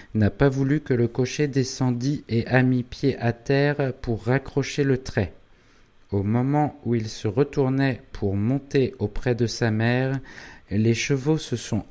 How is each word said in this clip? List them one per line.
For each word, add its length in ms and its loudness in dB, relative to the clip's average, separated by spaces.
n'a 160 4
pas 200 4
voulu 300 2
que 140 -2
le 140 2
cocher 400 -2
descendît 840 -2
et 160 0
a 160 2
mis 220 2
pied 340 -2
à 160 0
terre 680 0
pour 260 -4
raccrocher 580 0
le 160 2
trait. 340 -2
Au 100 0
moment 640 0
où 80 0
il 140 -2
se 200 -8
retournait 840 0
pour 240 -2
monter 640 0
auprès 340 -2
de 140 0
sa 240 -2
mère, 480 0
les 240 2
chevaux 460 0
se 160 -6
sont 360 -4